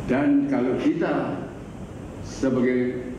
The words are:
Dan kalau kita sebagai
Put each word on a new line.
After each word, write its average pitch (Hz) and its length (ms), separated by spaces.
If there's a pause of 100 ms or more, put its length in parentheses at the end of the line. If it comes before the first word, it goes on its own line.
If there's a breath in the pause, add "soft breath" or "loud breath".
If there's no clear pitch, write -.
Dan 139 480
kalau 123 320
kita 165 480 (960)
sebagai 123 800 (100)